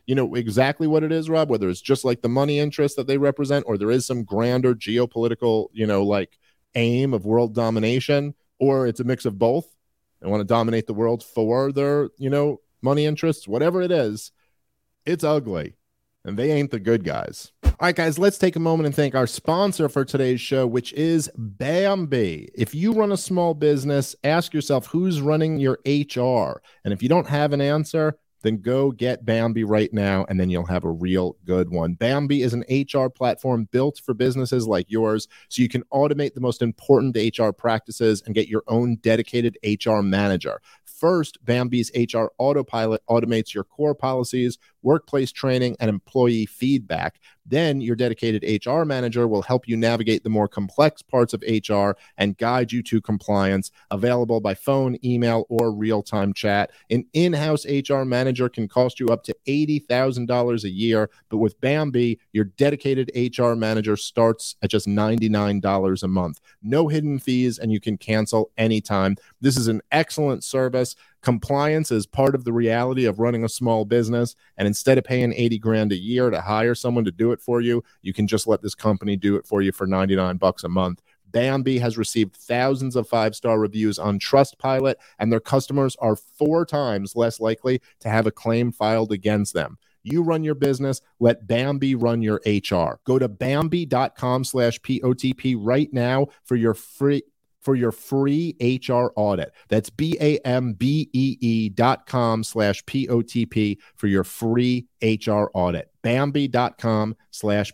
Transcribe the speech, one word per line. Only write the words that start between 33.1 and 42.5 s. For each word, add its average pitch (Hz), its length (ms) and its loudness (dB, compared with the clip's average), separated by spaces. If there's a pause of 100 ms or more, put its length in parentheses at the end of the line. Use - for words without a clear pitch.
built 135 340 0
for 131 80 -2
businesses 127 540 0
like 95 240 -2
yours, 110 360 0 (220)
so - 140 0
you 117 60 4
can 123 140 -4 (100)
automate 143 420 0
the 127 60 -8
most 123 200 -2
important 120 560 2
H 110 240 0
R 107 120 2
practices 110 760 0
and 107 80 -4
get 107 140 0
your 107 200 -2
own 117 280 0
dedicated 113 680 0
H 107 240 -2
R 107 160 2
manager. 95 580 0 (240)
First, 165 600 -2
Bambee's 123 480 0
H 120 200 0
R 113 220 0
Autopilot 120 720 0